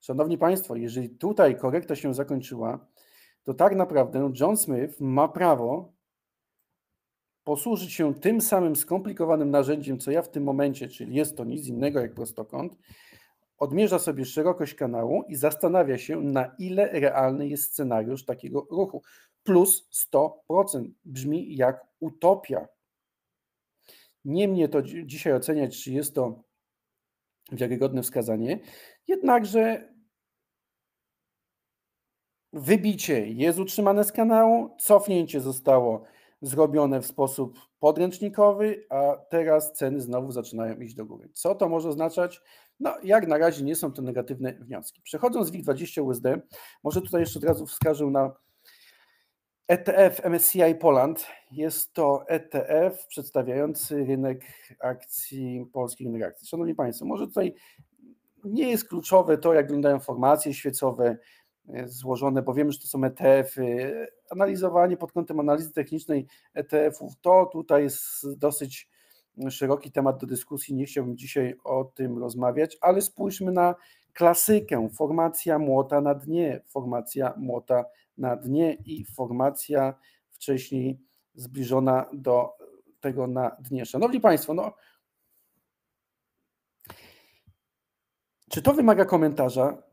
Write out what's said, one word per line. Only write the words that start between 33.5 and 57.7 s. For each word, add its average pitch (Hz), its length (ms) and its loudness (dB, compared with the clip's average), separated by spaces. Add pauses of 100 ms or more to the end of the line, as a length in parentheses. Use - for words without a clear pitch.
utrzymane 202 460 2
z 202 80 -4
kanału, 226 640 4
cofnięcie 185 600 4
zostało 127 640 2 (380)
zrobione 143 580 2
w - 60 -10
sposób 135 520 -4 (200)
podręcznikowy, 202 1120 2
a 139 260 0 (120)
teraz 160 440 2
ceny 139 280 -4
znowu 127 320 -6
zaczynają 113 480 -8
iść 117 140 -16
do 107 120 -12
góry. - 260 -20
Co 185 220 -2
to 196 140 0
może 165 200 -2
oznaczać? 160 540 -2 (380)
No, 277 220 -4
jak 202 240 4
na 151 120 2
razie 156 260 2
nie 151 120 -2
są 147 160 -4
to 135 100 -10
negatywne 127 500 -6
wnioski. - 500 -16
Przechodząc 233 460 -2
z - 20 -8
wig 175 120 -10
dwadzieścia 147 400 -2
U 135 80 -2
S 120 100 -4
D, 131 200 0 (420)
może 156 180 -2
tutaj 175 200 0
jeszcze 165 180 -2
od 143 60 -8
razu 156 220 2
wskażę 147 400 0
na 135 280 0 (1300)
E 180 100 4
T 185 200 0
F 185 240 8
M 170 120 0
S 170 160 2
C 170 200 6
I 165 40 2
Poland. 156 520 4 (240)
Jest 151 420 -6
to 143 360 0
E 160 120 -2
T - 280 -6
F 180 380 0
przedstawiający 143 960 -4
rynek 131 400 -4 (360)
akcji, 127 920 -8
polski 127 320 -6
rynek 117 180 -6
akcji. - 260 -10
Szanowni 170 260 -4
Państwo, 123 320 -6
może 196 200 -6
tutaj 185 280 -2 (920)